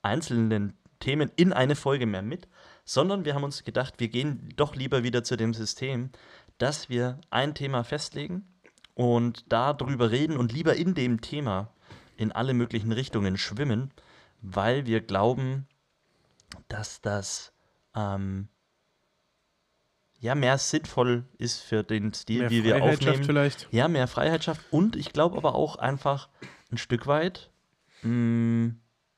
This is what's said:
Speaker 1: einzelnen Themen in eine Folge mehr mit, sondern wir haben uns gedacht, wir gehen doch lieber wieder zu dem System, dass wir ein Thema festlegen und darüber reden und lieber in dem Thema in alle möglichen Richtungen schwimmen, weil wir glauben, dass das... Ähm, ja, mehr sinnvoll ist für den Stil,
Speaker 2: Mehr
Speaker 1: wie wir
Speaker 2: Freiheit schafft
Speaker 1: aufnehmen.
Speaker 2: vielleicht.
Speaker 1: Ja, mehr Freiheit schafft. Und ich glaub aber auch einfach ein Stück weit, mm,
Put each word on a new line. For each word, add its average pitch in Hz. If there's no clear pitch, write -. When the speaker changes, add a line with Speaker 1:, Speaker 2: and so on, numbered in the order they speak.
Speaker 1:
einzelnen 110
Themen 139
in 180
eine 135
Folge 135
mehr 98
mit, 135
sondern 180
wir 147
haben 143
uns 139
gedacht, 127
wir 120
gehen 135
doch 147
lieber 131
wieder 120
zu 127
dem 113
System, 123
dass 143
wir 127
ein 143
Thema 135
festlegen 151
und 120
darüber 127
reden 147
und 120
lieber 160
in 175
dem 123
Thema 110
in 107
alle 127
möglichen 113
Richtungen 104
schwimmen, 127
weil 104
wir 110
glauben, 131
dass -
das... -
Ähm, 98
ja, 120
mehr 139
sinnvoll 123
ist -
für 110
den 107
Stil, 117
Speaker 2:
Mehr 120
Speaker 1:
wie 117
wir 113
Speaker 2:
Freiheit 135
schafft 135
Speaker 1:
aufnehmen. 139
Speaker 2:
vielleicht. 143
Speaker 1:
Ja, 123
mehr 143
Freiheit 156
schafft. 156
Und 190
ich -
glaub 170
aber 147
auch 151
einfach 139
ein 113
Stück 120
weit, 156
mm, 117